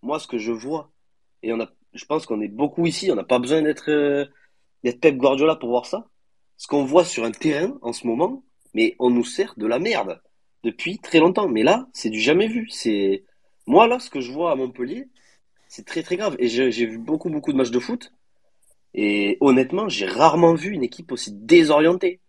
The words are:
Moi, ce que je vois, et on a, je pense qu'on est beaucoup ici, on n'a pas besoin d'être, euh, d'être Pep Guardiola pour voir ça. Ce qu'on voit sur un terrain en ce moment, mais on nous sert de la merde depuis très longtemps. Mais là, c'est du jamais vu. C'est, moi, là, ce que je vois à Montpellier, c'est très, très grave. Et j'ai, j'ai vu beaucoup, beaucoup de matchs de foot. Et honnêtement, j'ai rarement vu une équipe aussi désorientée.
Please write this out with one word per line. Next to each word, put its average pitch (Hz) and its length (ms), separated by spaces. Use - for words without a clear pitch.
Moi, 147 180
ce - 80
que 123 100
je 110 140
vois, 139 400
et 113 120
on 113 80
a, 110 80
je 110 100
pense 156 220
qu'on 107 160
est 104 80
beaucoup 143 360
ici, 170 240
on 139 60
n'a 101 80
pas 123 160
besoin 139 220
d'être, 151 280
euh, 143 360
d'être 120 160
Pep 151 160
Guardiola 139 400
pour 127 140
voir 120 160
ça. 220 240
Ce - 100
qu'on 143 160
voit 156 220
sur 123 180
un 113 80
terrain 156 500
en - 120
ce - 120
moment, 170 380
mais 113 260
on 123 100
nous 120 140
sert - 320
de 107 120
la 117 120
merde 160 420
depuis 160 340
très - 200
longtemps. 185 280
Mais 110 160
là, 214 300
c'est - 160
du 107 100
jamais 160 280
vu. 226 220
C'est, 98 540
moi, 185 200
là, 247 120
ce - 100
que 143 100
je 123 140
vois 165 180
à 143 40
Montpellier, 131 520
c'est - 160
très, - 180
très 180 140
grave. 190 220
Et 123 100
j'ai, 120 240
j'ai 117 140
vu 113 100
beaucoup, 151 320
beaucoup 151 240
de 135 40
matchs 127 140
de 123 80
foot. - 320
Et 101 460
honnêtement, 139 480
j'ai 190 200
rarement 165 480
vu 165 160
une 160 120
équipe 135 300
aussi 113 180
désorientée. 160 960